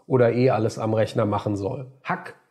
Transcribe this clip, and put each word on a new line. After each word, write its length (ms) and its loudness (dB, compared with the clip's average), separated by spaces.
oder 280 4
eh 160 4
alles 280 -2
am 140 -2
Rechner 320 0
machen 320 -2
soll. 300 -6
Hack 300 -8